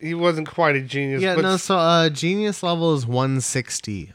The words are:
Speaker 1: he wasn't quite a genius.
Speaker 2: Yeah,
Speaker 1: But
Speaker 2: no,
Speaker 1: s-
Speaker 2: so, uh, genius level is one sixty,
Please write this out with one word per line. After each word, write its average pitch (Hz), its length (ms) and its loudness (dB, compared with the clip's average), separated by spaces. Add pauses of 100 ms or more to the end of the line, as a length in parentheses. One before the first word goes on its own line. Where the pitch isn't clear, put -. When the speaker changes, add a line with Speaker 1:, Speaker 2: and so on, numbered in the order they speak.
Speaker 1:
he 160 140 -6
wasn't 165 340 0
quite 156 260 2
a 135 60 0
genius. 135 400 -4
Speaker 2:
Yeah, 190 140 0
Speaker 1:
But 165 80 4
Speaker 2:
no, 190 100 2
Speaker 1:
s- 180 100 -2
Speaker 2:
so, 190 140 2
uh, 165 320 4
genius 190 540 -2
level 170 320 0
is 131 100 -2
one 131 340 0
sixty, 110 760 -6